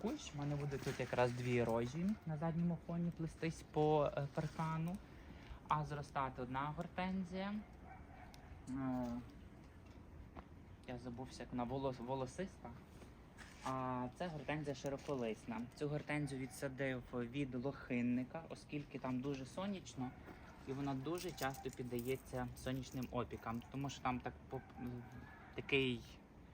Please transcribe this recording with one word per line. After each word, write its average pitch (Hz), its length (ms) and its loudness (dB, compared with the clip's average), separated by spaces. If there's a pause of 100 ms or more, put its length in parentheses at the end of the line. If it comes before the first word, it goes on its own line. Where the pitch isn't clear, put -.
кущ. 277 320 -2
У 143 40 -4
мене 143 180 2
буде 143 220 0
тут 131 220 0
якраз 123 320 6
дві 123 320 6
рожі 120 460 4 (160)
на 156 100 0
задньому 165 500 4
фоні 170 300 2
плестись 160 460 0 (100)
по, 151 440 8
е, 143 180 2
паркану. 160 640 2 (720)
А 151 160 4
зростати 143 580 0
одна 135 340 0
гортензія. 190 800 0 (1120)
Е, 127 40 -4 (2250)
я 123 100 -4
забувся, 127 440 -6
як 123 100 -8
вона 123 120 2
волос-, 131 420 0
волосиста. 135 640 -2 (960)
А 127 420 2 (120)
це 180 100 0
гортензія 147 460 0
широколисна. 123 880 0 (180)
Цю 151 100 2
гортензію 147 520 2
відсадив 131 640 0 (120)
від 127 400 2
лохинника, 127 920 2
оскільки - 500 -4
там 127 220 2
дуже 135 260 0
сонячно 180 640 -2 (560)
і 135 60 -2
вона 139 220 2
дуже 160 360 0
часто 135 400 -2
піддається 123 840 0
сонячним 131 540 -2
опікам, 117 520 0 (100)
тому 135 180 0
що - 120 -6
там 127 180 2
так 123 120 -4 (160)
по-, 131 120 -4 (920)
такий, 127 460 4 (540)